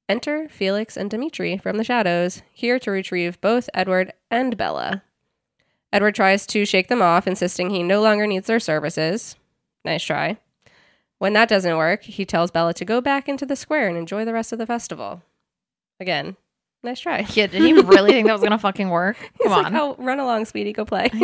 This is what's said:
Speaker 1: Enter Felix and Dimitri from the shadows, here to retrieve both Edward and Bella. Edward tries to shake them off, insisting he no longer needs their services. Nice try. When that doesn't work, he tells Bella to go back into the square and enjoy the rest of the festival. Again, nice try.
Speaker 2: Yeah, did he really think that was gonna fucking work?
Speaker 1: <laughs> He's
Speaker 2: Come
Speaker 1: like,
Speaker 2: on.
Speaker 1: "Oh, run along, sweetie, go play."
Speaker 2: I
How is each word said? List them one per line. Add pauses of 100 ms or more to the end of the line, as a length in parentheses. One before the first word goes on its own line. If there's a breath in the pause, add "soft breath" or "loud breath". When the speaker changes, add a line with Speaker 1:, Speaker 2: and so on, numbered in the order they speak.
Speaker 1:
Enter
Felix
and
Dimitri
from
the
shadows, (100)
here
to
retrieve
both
Edward (180)
and
Bella. (880)
Edward
tries
to
shake
them
off,
insisting
he
no
longer
needs
their
services. (480)
Nice
try. (800 soft breath)
When
that
doesn't
work,
he
tells
Bella
to
go
back
into
the
square
and
enjoy
the
rest
of
the
festival. (800)
Again, (460)
nice
try.
Speaker 2:
Yeah,
did
he
really
think
that
was
gonna
fucking
work?
Speaker 1:
<laughs>
He's
Speaker 2:
Come
Speaker 1:
like,
Speaker 2:
on.
Speaker 1:
"Oh,
run
along,
sweetie,
go
play."
Speaker 2:
I